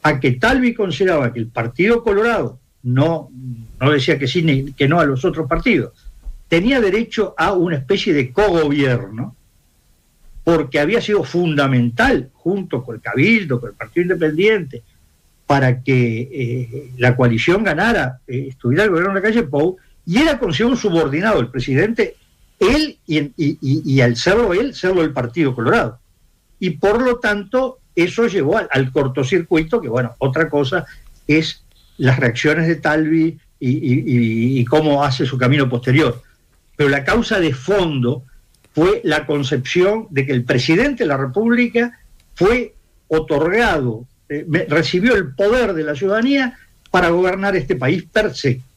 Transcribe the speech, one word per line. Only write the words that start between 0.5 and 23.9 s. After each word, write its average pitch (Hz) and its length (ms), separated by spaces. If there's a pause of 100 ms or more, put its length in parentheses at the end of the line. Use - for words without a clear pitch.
consideraba 175 580
que 117 80
el 107 60
Partido 180 580
Colorado, 202 560 (240)
no, 139 440 (520)
no 135 100
decía 143 280
que 135 100
sí 175 140
ni 139 300
que 139 140
no 165 140
a 156 40
los 135 200
otros 160 240
partidos, 165 460 (520)
tenía 220 340
derecho 214 560
a 185 180
una 170 220
especie 190 360
de 139 180
cogobierno, 143 1040 (1080)
porque 156 340
había 170 220
sido 202 240
fundamental, 135 1080
junto 170 500
con 117 120
el - 40
Cabildo, 147 580
con - 120
el - 60
Partido - 260
Independiente, 170 800 (640)
para 131 360
que, 123 480
eh, 123 680
la 123 180
coalición 127 480
ganara, 170 640
eh, 135 240
estuviera 135 340
el 214 60
gobierno 180 240
de 196 60
la 196 60
calle 220 180
Pou, 147 340 (260)
y 175 140
era 302 200
considerado 220 340
un 247 40
subordinado 165 640
del 120 100
presidente, 180 680 (420)
él 285 480
y, 151 140
y, 143 180
y, 139 480
y 135 160